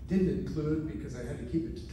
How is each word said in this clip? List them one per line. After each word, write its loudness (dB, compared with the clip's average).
didn't 4
include 0
because -6
I -6
had -4
to -6
keep 0
it -6
to -8